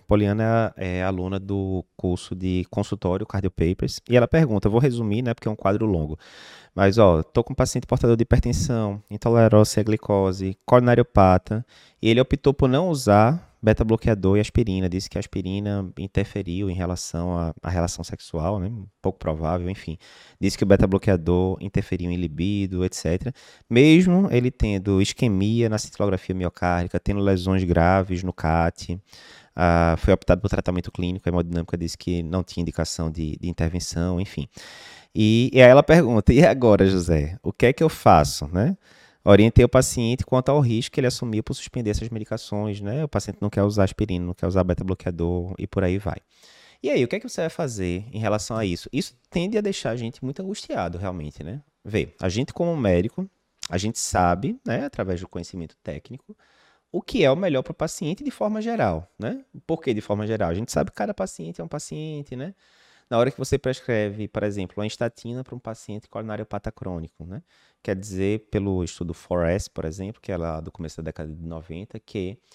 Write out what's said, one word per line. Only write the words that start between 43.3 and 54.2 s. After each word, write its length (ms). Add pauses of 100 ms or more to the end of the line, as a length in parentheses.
não 100
quer 140
usar 180
aspirina, 420
não 100
quer 120
usar 160
beta-bloqueador 960
e 80
por 160
aí 160
vai. 200 (600)
E 80
aí, 140
o 60
que 80
é 20
que 100
você 120
vai 100
fazer 600
em 80
relação 360
a 80
isso? 280
Isso 260 (100)
tende 300
a 20
deixar 300
a 60
gente 280
muito 160
angustiado, 560
realmente, 460
né? 180 (240)
Vê, 360
a 80
gente 260
como 220
médico, 520 (400)
a 80
gente 220
sabe, 680